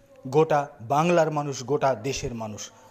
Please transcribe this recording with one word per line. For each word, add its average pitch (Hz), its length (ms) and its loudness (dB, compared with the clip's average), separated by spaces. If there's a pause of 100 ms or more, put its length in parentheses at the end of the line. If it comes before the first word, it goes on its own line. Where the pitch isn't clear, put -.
(240)
গোটা 147 360 2 (280)
বাংলার 160 420 4
মানুষ, 147 340 -4
গোটা 139 260 2 (120)
দেশের 135 320 -6
মানুষ। 107 280 -10 (280)